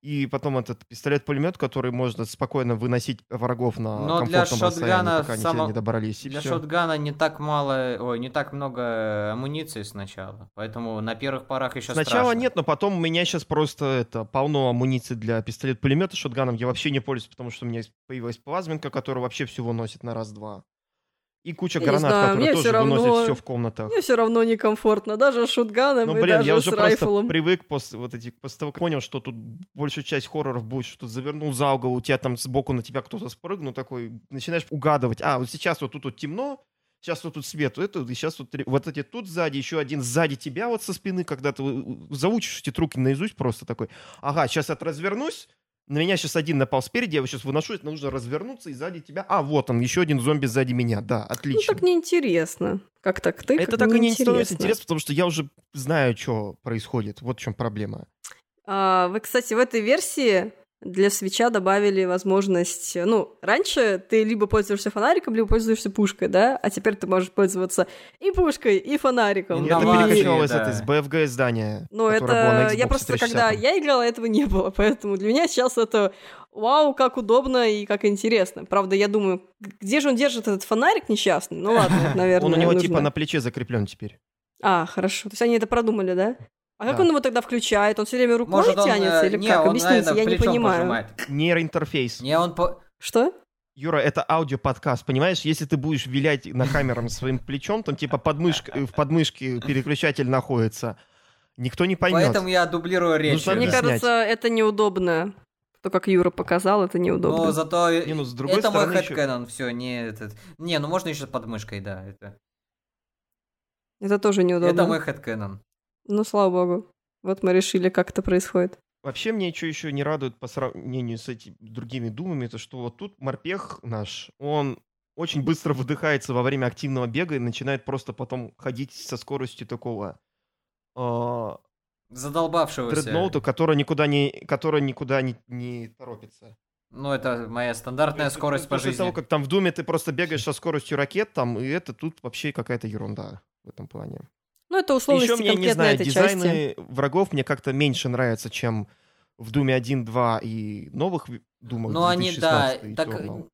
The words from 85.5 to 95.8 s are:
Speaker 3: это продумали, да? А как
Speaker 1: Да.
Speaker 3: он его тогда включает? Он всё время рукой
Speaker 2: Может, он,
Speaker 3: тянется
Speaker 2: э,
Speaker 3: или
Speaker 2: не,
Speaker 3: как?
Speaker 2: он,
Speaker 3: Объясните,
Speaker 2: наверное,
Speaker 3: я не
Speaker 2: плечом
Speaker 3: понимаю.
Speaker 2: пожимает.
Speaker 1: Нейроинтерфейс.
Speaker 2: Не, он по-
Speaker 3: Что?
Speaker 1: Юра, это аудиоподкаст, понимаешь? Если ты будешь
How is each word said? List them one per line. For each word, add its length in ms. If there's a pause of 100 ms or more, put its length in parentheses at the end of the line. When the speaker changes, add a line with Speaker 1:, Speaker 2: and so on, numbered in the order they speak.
Speaker 3:
это 100
продумали, 480
да? 220 (420)
А 80
как 100
Speaker 1:
Да. 80
Speaker 3:
он 60
его 100
тогда 200
включает? 600
Он 40
всё 120
время 200
рукой 160
Speaker 2:
Может, 260
он, 80
Speaker 3:
тянется 380
Speaker 2:
э, 40
Speaker 3:
или 80
Speaker 2:
не, 120
Speaker 3:
как? 160
Speaker 2:
он, 60
Speaker 3:
Объясните, 320
Speaker 2:
наверное, 120
Speaker 3:
я 100
не 120
Speaker 2:
плечом 180
Speaker 3:
понимаю. 260
Speaker 2:
пожимает. 260 (220)
Speaker 1:
Нейроинтерфейс. 920
Speaker 2:
Не, 180
он 160
по- 280 (160)
Speaker 3:
Что? 340 (440)
Speaker 1:
Юра, 220
это 300
аудиоподкаст, 800
понимаешь? 360
Если 240
ты 100
будешь 300